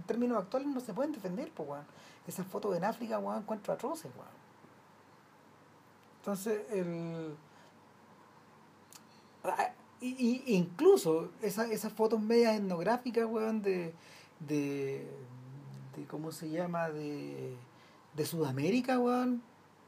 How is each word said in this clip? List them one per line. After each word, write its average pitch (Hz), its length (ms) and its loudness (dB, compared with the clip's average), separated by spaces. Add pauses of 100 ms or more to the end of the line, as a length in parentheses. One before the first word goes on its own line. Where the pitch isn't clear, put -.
términos 240 340 0
actuales 254 320 -2
no 262 100 -2
se 226 140 -6
pueden 277 180 -2
defender, 226 420 -6
pues, 147 160 -8
weón. 143 160 -10 (420)
Esas 185 200 -6
fotos 202 280 -2
en 170 100 0
África, 220 340 -2
weón, 202 200 -4
encuentro 214 340 -4
atroces, 254 420 -4
weón. - 320 -20 (1700)
Entonces, 202 400 -2 (100)
el, 170 640 -4 (2000)
ah, - 240 0 (320)
y, 254 440 2
y, 214 100 4
incluso 175 760 6 (120)
esa, 220 300 0
esas 208 220 -2
fotos 220 260 4
medias 226 380 6
etnográficas, 208 680 0
weón, 220 360 0
de, 180 320 0 (480)
de, 139 640 -2 (880)
de, 147 120 -8
¿cómo 156 260 -6
se 160 160 -8
llama? 170 400 0
De, 143 680 -6 (580)
de 147 120 -2
Sudamérica, 170 760 2
weón, 247 420 2 (460)